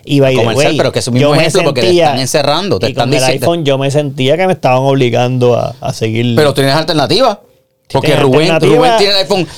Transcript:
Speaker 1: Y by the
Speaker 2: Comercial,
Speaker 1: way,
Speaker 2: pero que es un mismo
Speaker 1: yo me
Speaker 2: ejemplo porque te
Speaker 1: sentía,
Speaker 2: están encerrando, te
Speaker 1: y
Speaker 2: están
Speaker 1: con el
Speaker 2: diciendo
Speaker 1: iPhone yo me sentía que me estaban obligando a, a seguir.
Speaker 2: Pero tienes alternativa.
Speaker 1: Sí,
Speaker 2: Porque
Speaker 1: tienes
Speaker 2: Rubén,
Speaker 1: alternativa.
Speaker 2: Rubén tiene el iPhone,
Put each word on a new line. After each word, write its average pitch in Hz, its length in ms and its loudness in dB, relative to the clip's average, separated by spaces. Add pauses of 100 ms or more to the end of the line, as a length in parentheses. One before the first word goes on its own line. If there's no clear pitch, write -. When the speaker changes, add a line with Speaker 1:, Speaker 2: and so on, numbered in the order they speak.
Speaker 1:
Y 143 160 0
by 135 160 2
the 127 60 2
Speaker 2:
Comercial, 131 300 0
Speaker 1:
way, 147 60 -2
Speaker 2:
pero 127 140 0
que 123 80 -4
es 120 80 -4
un 120 60 -2
mismo 143 160 2
Speaker 1:
yo 147 60 2
me 156 60 2
Speaker 2:
ejemplo 165 220 0
porque 127 180 -2
te - 60 0
Speaker 1:
sentía, 175 180 4
Speaker 2:
están 135 140 0
encerrando, 143 600 -2
te 120 80 -2
Speaker 1:
y - 40 -6
Speaker 2:
están 123 180 -2
Speaker 1:
con 143 40 -2
el 151 60 0
Speaker 2:
diciendo 131 260 0
Speaker 1:
iPhone 170 200 -2
yo 135 120 0
me 139 140 -2
sentía 147 460 0
que 185 100 0
me 185 60 0
estaban 127 300 0
obligando 123 720 0
a, - 240 -4
a 113 140 -6
seguir. 117 420 -2
Speaker 2:
Pero 147 180 2
tienes 135 200 0
alternativa. 165 680 0
Speaker 1:
Sí, - 500 -16
Speaker 2:
Porque 139 140 -2
Speaker 1:
tienes 147 160 2
Speaker 2:
Rubén, 143 280 2
Speaker 1:
alternativa. - 260 2
Speaker 2:
Rubén 233 200 2
tiene 202 160 0
el 196 60 0
iPhone, 180 280 -2 (100)